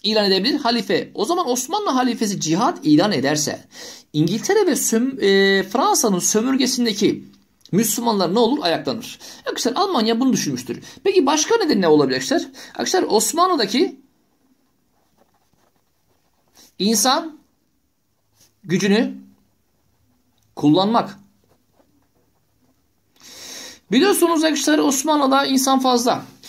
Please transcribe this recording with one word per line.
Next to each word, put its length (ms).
ilan 280
edebilir? 280
Halife. 540
O 120
zaman 240
Osmanlı 400
halifesi 520
cihat 440
ilan 260
ederse 540
İngiltere 540
ve 80
söm-, 460
e, 420
Fransa'nın 560
sömürgesindeki 1040
Müslümanlar 640
ne 60
olur? 220
Ayaklanır. 580
Arkadaşlar 360
Almanya 440
bunu 140
düşünmüştür. 500
Peki 220
başka 320
neden 240
ne 60
olabilir 280
arkadaşlar? 360
Arkadaşlar 340
Osmanlı'daki 960
insan 580
gücünü 540
kullanmak. 640
Biliyorsunuz 520
arkadaşlar 360
Osmanlı'da 640
insan 340
fazla. 460